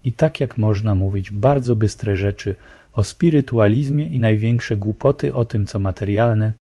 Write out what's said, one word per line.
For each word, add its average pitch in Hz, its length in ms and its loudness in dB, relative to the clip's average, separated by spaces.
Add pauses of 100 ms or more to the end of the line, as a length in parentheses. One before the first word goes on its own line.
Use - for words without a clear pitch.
i 120 100 -2
tak - 260 0
jak - 180 -4
można 107 380 0
mówić 98 360 -2
bardzo 123 440 2
bystre 107 420 -2
rzeczy 98 380 -4 (380)
o 107 100 0
spirytualizmie 139 1040 2
i 147 120 -4
największe 113 580 2
głupoty 131 560 -2
o 123 120 0
tym, 107 200 -2
co - 140 -6
materialne 107 760 0 (140)